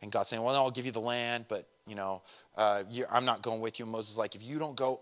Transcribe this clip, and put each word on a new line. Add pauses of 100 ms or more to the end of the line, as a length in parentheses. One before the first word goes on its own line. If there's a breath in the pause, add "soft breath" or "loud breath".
and
God
saying,
"Well,
no,
I'll
give
you
the
land,
but, (200)
you
know, (360 loud breath)
uh,
you,
I'm
not
going
with
you."
And
Moses
is
like,
"If
you
don't
go,